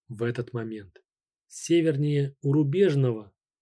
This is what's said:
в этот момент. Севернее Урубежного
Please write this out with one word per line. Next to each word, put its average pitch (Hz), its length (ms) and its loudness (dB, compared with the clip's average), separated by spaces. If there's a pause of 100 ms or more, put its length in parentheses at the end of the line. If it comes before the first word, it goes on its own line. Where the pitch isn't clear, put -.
в 107 140 -10
этот 117 300 -4
момент. 110 500 -10 (460)
Севернее 147 920 0
Урубежного 139 920 2 (300)